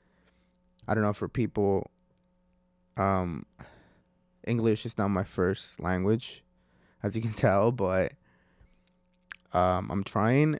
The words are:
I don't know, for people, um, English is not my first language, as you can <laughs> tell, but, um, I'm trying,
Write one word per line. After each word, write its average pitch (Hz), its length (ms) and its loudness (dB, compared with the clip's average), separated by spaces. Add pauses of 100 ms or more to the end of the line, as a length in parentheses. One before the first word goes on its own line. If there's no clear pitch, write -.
(880)
I - 60 0
don't 107 100 2
know, 104 100 0
for 98 140 -6
people, 101 640 0 (1040)
um, 92 480 0 (1000)
English 113 380 0
is 117 120 -8
not 101 120 0
my 92 140 0
first - 560 -2
language, 92 640 -2 (600)
as 104 120 -4
you 110 60 -2
can 110 120 -4
<laughs> - 120 0
tell, 104 260 4
but, 95 420 0 (1400)
um, 90 380 2
I'm 98 120 -2
trying, 135 560 2